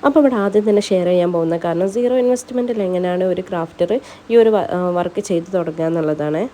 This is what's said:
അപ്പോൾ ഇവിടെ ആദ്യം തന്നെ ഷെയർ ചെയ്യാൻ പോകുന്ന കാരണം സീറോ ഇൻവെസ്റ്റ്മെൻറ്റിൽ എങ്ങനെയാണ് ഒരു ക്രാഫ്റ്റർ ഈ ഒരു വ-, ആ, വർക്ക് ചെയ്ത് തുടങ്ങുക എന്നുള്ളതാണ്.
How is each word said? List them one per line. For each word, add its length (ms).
അപ്പോൾ 180
ഇവിടെ 220
ആദ്യം 220
തന്നെ 240
ഷെയർ 200
ചെയ്യാൻ 240
പോകുന്ന 300
കാരണം 300
സീറോ 300
ഇൻവെസ്റ്റ്മെൻറ്റിൽ 640
എങ്ങനെയാണ് 360
ഒരു 160
ക്രാഫ്റ്റർ 400
ഈ 120
ഒരു 140
വ-, 200
ആ, 40
വർക്ക് 320
ചെയ്ത് 260
തുടങ്ങുക 340
എന്നുള്ളതാണ്. 520